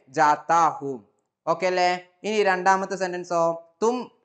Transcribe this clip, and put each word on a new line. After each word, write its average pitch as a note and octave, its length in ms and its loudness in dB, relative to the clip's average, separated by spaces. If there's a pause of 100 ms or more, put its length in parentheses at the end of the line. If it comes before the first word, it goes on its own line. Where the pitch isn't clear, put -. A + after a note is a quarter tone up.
ജാത്താ D3+ 600 2
ഹൂം. C#3 380 -8 (400)
ഓക്കെ E3+ 200 -2
അല്ലേ? F3+ 420 0 (140)
ഇനി G#3 200 0
രണ്ടാമത്തെ F#3+ 540 2
സെന്റൻസോ, F3 840 -4
തും A#3 280 -2 (140)